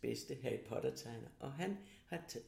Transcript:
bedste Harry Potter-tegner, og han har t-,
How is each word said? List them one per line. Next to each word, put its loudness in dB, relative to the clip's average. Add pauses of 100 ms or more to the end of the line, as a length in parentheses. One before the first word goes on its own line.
bedste 0
Harry 2
Potter-tegner, 2 (120)
og -2
han 2 (300)
har -2
t-, -4